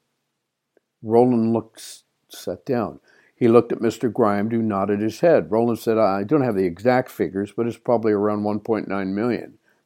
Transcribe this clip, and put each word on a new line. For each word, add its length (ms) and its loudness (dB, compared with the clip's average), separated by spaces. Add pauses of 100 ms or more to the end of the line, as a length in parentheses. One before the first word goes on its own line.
(1000)
Roland 520 4
looked, 240 -4
s-, 260 -20 (240)
sat 380 -12
down. 340 -4 (340)
He 140 0
looked 240 6
at 100 -6
Mister 280 -2
Grimes, 420 0
who 100 -2
nodded 380 0
his 220 -4
head. 300 4
Roland 280 0
said, 180 0
"I 260 0
don't 200 0
have 120 -2
the 100 0
exact 440 0
figures, 440 -4
but 120 -4
it's 120 -6
probably 340 0
around 320 0
one 160 -2
point 300 -4
nine 260 -4
million, 420 -4 (280)